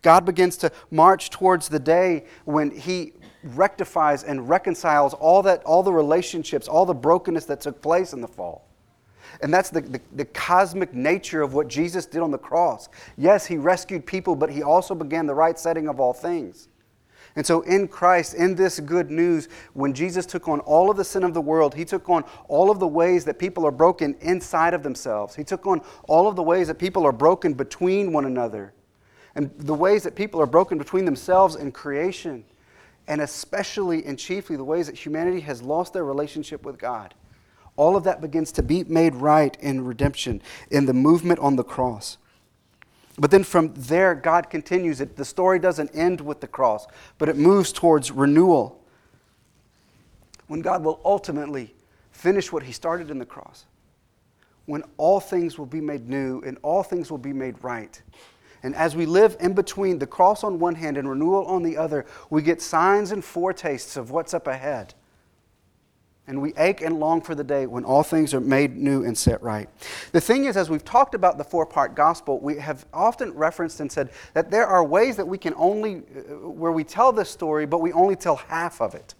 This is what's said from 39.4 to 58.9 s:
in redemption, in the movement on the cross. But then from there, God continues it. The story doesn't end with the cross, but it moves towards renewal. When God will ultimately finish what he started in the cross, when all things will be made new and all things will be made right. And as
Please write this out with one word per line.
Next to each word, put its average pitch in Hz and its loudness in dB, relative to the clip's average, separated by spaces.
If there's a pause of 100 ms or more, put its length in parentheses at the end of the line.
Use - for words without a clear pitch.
in 131 -4
redemption, 127 -4 (300)
in 143 4
the 131 2
movement 160 4
on 139 2
the 127 0
cross. 123 -6 (1000)
But 143 2
then 196 8
from 160 2
there, 165 2
God 165 0
continues 165 -2
it. 139 -8
The 143 -8
story 185 2
doesn't 156 0
end 165 0
with 147 -10
the 139 -12
cross, 113 -2 (320)
but 151 0
it 147 -2
moves 175 4
towards 156 2
renewal. 143 2 (1700)
When 156 -8
God 175 -2
will 156 -2
ultimately 147 -4 (380)
finish 190 0
what 156 -6
he 127 -16
started 165 -6
in 135 -8
the 123 -10
cross, - -20 (1000)
when 147 -8 (140)
all 185 2
things 175 -4
will 147 -12
be 147 -10
made 147 -8
new 131 -6
and 135 -12
all 170 0
things 180 -6
will 156 -10
be 135 -12
made 131 -8
right. 120 -12 (600)
And 131 -8
as 160 0